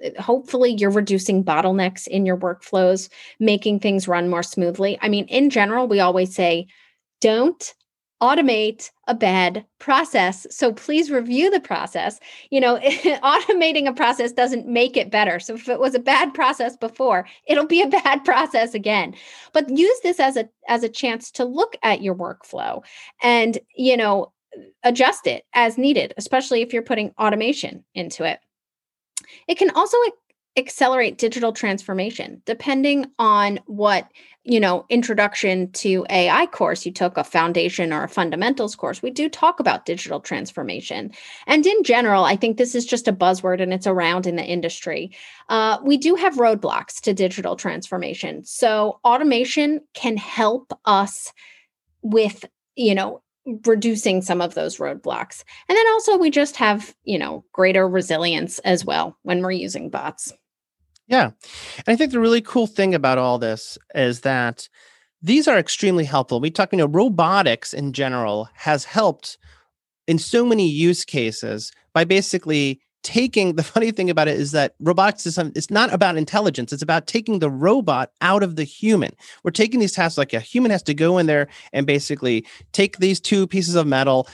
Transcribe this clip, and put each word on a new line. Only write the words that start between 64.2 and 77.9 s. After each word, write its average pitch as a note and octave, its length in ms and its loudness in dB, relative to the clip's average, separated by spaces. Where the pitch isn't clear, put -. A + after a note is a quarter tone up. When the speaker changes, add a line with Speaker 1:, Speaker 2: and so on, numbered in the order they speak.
Speaker 2:
that B2 480 -4
these C4+ 260 2
are A#3+ 100 6
extremely F3+ 460 0
helpful. C3 360 0
We D3+ 100 -2
talk, F#3+ 220 0
you F#3+ 60 0
know, D#3 80 4
robotics E3+ 840 2
in C#3+ 200 -6
general A#2+ 640 -2
has D3+ 300 -2
helped - 540 -2
in E3 120 0
so A#3 260 2
many A3 240 2
use E3 360 2
cases A2 680 -6
by E3 120 4
basically D#3 760 0
taking, G#3+ 520 0
the D#3+ 80 -2
funny A3+ 300 0
thing F#3+ 180 -2
about D#3+ 160 2
it D3+ 120 -2
is C#3+ 120 -4
that D3 300 0
robotics F#3 460 0
is, E3 120 -6
it's D#3+ 320 -6
not A3+ 220 2
about F3+ 240 0
intelligence. D#3 560 -2
It's C#3+ 100 -8
about D#3+ 240 -2
taking A3 320 -4
the D#3 120 0
robot D3+ 600 0